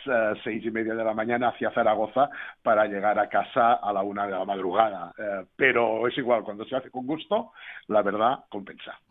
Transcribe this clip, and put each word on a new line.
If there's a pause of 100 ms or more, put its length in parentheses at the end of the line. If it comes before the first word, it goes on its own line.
eh,
seis
y
media
de
la
mañana
hacia
Zaragoza (340)
para
llegar
a
casa
a
la
una
de
la
madrugada.
Eh, (100)
pero
es
igual,
cuando
se
hace
con
gusto, (360)
la
verdad (100)
compensa. (120)